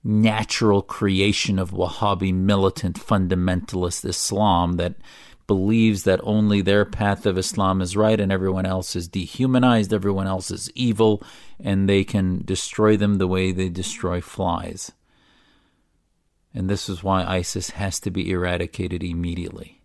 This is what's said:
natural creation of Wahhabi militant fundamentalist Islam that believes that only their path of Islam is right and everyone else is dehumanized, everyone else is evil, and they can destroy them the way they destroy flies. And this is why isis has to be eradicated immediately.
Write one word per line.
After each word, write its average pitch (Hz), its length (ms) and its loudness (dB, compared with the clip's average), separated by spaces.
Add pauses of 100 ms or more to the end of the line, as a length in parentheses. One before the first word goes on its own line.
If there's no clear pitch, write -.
natural 107 800 2
creation 98 760 0
of 92 120 -2
Wahhabi 95 640 -2
militant 95 680 0
fundamentalist 92 1040 -2
Islam 87 720 2
that 87 200 -2 (520)
believes 104 580 2
that 95 180 4
only 104 380 2
their 98 240 4
path 101 420 -2
of 95 100 2
Islam 95 440 0
is 90 160 -4
right 107 240 4
and 98 120 2
everyone 95 340 0
else 92 300 -4
is 85 120 -6
dehumanized, 123 840 2
everyone 98 340 0
else 95 240 -4
is - 240 -8
evil, 110 480 2 (360)
and 98 300 0
they 98 160 4
can 92 400 0
destroy 107 520 2
them 101 200 2
the 92 100 2
way 95 260 0
they 92 160 -2
destroy 90 520 -4
flies. 85 720 -6 (1600)
And 95 160 -4
this 98 180 -4
is 87 140 -8
why 95 220 0
isis 92 460 -4
has 98 300 -6
to 101 100 -4
be 92 200 -4
eradicated 90 720 -4
immediately. 87 840 -6